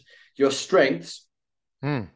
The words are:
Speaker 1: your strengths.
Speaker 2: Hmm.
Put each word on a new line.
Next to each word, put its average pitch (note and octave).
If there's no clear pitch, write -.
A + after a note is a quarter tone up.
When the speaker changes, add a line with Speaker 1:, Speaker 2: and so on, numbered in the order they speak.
Speaker 1:
your C3+
strengths. -
Speaker 2:
Hmm. C#3